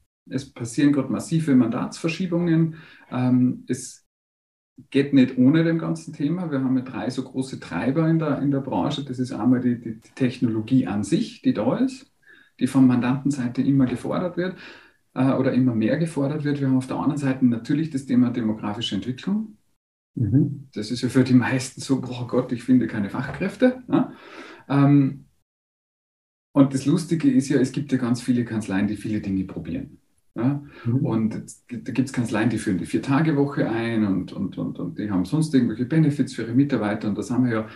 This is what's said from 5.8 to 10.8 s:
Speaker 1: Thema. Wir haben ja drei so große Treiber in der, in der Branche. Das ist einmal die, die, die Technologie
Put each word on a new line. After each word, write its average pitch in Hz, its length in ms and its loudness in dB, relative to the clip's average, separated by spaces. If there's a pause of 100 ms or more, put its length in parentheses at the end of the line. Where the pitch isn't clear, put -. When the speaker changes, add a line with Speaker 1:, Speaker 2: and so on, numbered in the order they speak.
Speaker 1:
Thema. 165 360 -4
Wir 135 120 -2
haben 131 160 0
ja 123 60 -6
drei 110 260 -6
so 131 140 -4
große 131 360 -8
Treiber 143 480 -2
in 165 100 4
der, 151 220 -2
in 139 100 0
der 139 100 0
Branche. 131 440 -4
Das 123 140 -10
ist 127 140 -4
einmal 127 280 2
die, 120 200 0
die, 113 200 -12
die - 140 -20
Technologie 117 720 0